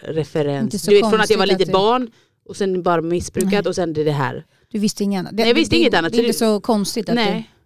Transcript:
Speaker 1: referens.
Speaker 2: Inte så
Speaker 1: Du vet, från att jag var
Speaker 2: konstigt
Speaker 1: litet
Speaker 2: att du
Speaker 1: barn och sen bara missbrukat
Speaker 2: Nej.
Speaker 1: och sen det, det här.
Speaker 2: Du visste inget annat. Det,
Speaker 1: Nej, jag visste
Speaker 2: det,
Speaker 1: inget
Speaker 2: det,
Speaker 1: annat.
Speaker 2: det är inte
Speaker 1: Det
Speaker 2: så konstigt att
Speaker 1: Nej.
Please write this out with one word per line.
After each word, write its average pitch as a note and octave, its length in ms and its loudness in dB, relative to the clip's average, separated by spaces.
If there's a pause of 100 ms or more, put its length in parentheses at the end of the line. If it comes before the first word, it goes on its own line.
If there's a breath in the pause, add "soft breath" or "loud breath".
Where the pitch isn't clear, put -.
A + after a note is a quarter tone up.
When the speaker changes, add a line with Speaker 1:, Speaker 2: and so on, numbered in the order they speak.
Speaker 1:
referens. C#3+ 640 -2
Speaker 2:
Inte - 160 -4
så F#3 120 0
Speaker 1:
Du G3+ 100 8
vet, A3 80 2
från G#3+ 120 2
att G3+ 80 0
jag G#3 80 2
var F#3+ 80 0
Speaker 2:
konstigt F#3+ 140 2
Speaker 1:
litet F#3 160 0
Speaker 2:
att F#3+ 60 4
du G3+ 60 2
Speaker 1:
barn A#3+ 240 0 (340 soft breath)
och F#3+ 100 -16
sen F#3 280 -2
bara E3+ 180 2
missbrukat E3+ 500 -2
Speaker 2:
Nej. G#3 160 0
Speaker 1:
och F3+ 80 -2
sen E3+ 180 -2
det, D3+ 100 -2
det D3+ 80 0
här. C3 340 -4 (240)
Speaker 2:
Du G#3+ 100 -6
visste G#3 240 -2
inget G3 160 -2
annat. E3+ 120 -8
Det, G#3 120 -2
Speaker 1:
Nej, A3 40 0
jag A#3 80 4
visste D#4+ 200 0
Speaker 2:
det, - 40 4
Speaker 1:
inget C4+ 120 4
Speaker 2:
det, G3+ 80 4
Speaker 1:
annat. E3 120 0
Speaker 2:
det A3+ 60 -4
är - 20 4
inte A#3 100 2
Speaker 1:
Det A3+ 40 2
Speaker 2:
så A3 260 0
konstigt G#3 500 -2
att A#3 60 0
Speaker 1:
Nej. A3 340 -2 (160)